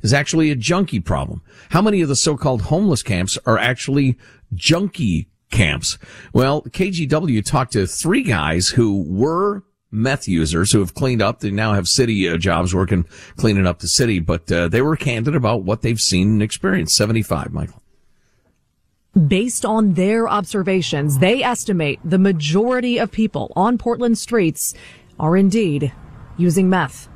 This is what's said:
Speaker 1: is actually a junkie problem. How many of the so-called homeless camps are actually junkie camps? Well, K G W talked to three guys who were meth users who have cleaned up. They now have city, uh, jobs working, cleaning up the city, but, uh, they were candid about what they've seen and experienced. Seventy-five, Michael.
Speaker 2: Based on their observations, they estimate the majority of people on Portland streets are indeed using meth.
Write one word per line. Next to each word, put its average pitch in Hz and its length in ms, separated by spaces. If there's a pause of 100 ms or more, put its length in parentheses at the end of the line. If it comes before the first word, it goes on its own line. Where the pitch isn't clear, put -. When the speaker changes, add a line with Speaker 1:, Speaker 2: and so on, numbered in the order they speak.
Speaker 1:
is 113 120
actually 151 380
a 143 40
junkie 151 440
problem. 78 420 (280)
How 170 120
many 208 200
of 151 80
the 139 60
so-called 131 480
homeless 175 400
camps 92 420
are 113 120
actually 127 600 (360)
junkie 147 760 (200)
camps? 76 480 (360)
Well, 135 280 (100)
K 190 200
G 165 160
W 143 340
talked 131 320
to 95 140
three 220 340
guys 87 460
who 101 400
were 165 560 (260)
meth 123 380
users 82 460
who 113 60
have 92 140
cleaned 127 280
up. 104 180
They 107 100
now 107 220
have 98 160
city, 110 400
uh, 85 80
jobs 87 400
working, 90 300 (320)
cleaning 98 280
up 87 140
the 87 80
city, 113 320
but, 82 320
uh, 85 160
they 110 140
were 151 160
candid 123 360
about 117 300
what 101 180
they've 117 160
seen 95 300
and 107 160
experienced. - 540
Seventy-five, 104 560
Michael. 76 280 (1500)
Speaker 2:
Based 214 380
on 214 280
their 208 340
observations, 170 920
they 214 220
estimate 190 600
the 180 160
majority 202 800
of 226 160
people - 420
on 220 220
Portland 233 400
streets 190 560 (440)
are 160 200
indeed 175 560 (420)
using 180 340
meth. 175 460